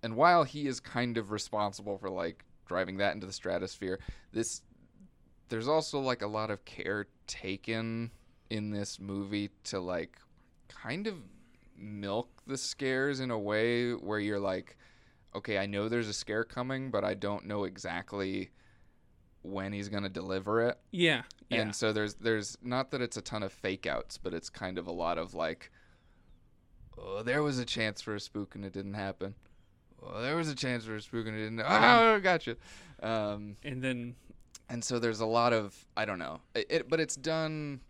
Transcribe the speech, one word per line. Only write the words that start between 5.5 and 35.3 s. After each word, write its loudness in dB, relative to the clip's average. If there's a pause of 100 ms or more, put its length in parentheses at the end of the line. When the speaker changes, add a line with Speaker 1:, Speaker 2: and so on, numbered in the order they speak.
Speaker 1:
also, 2
like, 0
a -2
lot -2
of -4
care -4 (200)
taken -4 (400)
in -4
this -4
movie -2 (160)
to, -2
like, -4 (520)
kind -6
of -4 (600)
milk -2 (180)
the -4
scares 0
in -2
a 0
way 4
where -2
you're 2
like, -2 (580)
"Okay, -2
I 0
know 0
there's 0
a -4
scare -2
coming, -4
but 0
I 2
don't -4
know -2
exactly -4 (920)
when -4
he's -4
gonna -4
deliver 0
it." -2 (120)
Speaker 2:
Yeah, 2 (260)
yeah. 2
Speaker 1:
And -2
so 2
there's, 0
there's, 0
not -2
that -2
it's -4
a -6
ton -4
of -4
fake -2
outs, -2
but -4
it's -6
kind -6
of -6
a -6
lot 0
of, -4
like, -4 (1300)
"Oh, -6
there 2
was 2
a -2
chance -2
for -4
a -4
spook -8
and -8
it -8
didn't -6
happen. -4 (680)
Oh, -8
there -2
was 0
a -4
chance -2
for -6
a -6
spook -4
and -4
it -2
didn't, -4
oh, 8
gotcha." 2 (440)
Um, -2
Speaker 2:
And -6
then -4 (540)
Speaker 1:
and -4
so 0
there's 2
a 2
lot 8